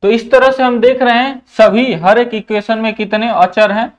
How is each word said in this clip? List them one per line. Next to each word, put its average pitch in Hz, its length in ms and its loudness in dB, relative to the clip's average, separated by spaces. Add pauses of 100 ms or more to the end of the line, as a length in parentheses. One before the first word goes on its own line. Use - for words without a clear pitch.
तो 202 100 0
इस 226 200 -2
तरह 262 200 4
से 262 120 -2
हम 247 160 0
देख 254 220 2
रहे 240 160 0
हैं 262 300 -4
सभी, 220 460 2
हर 175 240 2
एक 240 160 -2
इक्वेशन 214 440 -6
में 220 180 -4
कितने 214 340 -4
अचर 196 420 0
हैं, 220 280 -6